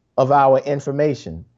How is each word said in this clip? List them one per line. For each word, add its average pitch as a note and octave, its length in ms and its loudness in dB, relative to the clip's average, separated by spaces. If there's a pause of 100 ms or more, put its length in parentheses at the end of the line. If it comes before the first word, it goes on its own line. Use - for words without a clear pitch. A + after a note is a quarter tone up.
(160)
of C3 160 0
our C3+ 280 4
information. C#3 840 -4 (140)